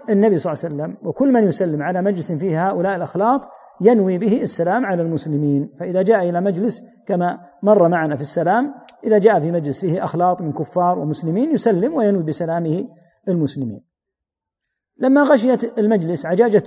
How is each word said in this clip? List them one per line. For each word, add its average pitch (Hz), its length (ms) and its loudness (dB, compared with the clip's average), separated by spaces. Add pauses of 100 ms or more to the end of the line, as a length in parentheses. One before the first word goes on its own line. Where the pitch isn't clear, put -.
النبي 202 280 4
صلى 156 160 -2
الله 139 100 -10
عليه 160 120 -6
وسلم 165 320 -8
وكل 262 240 2
من 240 120 6
يسلم 165 400 0
على 180 180 -2
مجلس 185 300 -2
فيه 170 380 -2
هؤلاء 190 260 -2
الأخلاط 190 540 -2 (320)
ينوي 190 360 4
به 208 240 0
السلام 185 440 -2
على 180 160 -2
المسلمين. 147 760 -2
فإذا 180 220 -2
جاء 190 280 2
إلى 175 120 -2
مجلس 196 420 -2 (240)
كما 175 320 -2 (240)
مر 202 240 6
معنا 160 280 0
في 131 60 -6
السلام، 190 540 -2 (280)
إذا 214 140 4
جاء 202 220 0
في 156 120 -4
مجلس 147 300 -4
فيه 185 220 -4
أخلاط 180 380 -2
من 156 120 -6
كفار 180 460 -4
ومسلمين 165 520 -4
يسلم 226 420 0
وينوي 202 300 0
بسلامه 165 640 -4 (400)
المسلمين. 143 580 -4 (1120)
لما 269 260 4
غشيت 247 560 2
المجلس 180 460 0
عجاجة 202 420 2